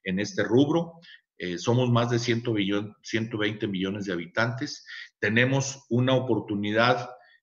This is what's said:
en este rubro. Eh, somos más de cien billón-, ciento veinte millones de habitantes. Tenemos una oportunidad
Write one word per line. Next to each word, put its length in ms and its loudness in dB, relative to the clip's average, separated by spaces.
en 160 -2
este 240 -2
rubro. 520 2
Eh, 200 -6
somos 320 2
más 200 2
de 80 2
cien 240 0
billón-, 600 -2
ciento 340 -4
veinte 300 -2
millones 380 -2
de 80 -4
habitantes. 680 -4
Tenemos 720 0
una 240 2
oportunidad 960 0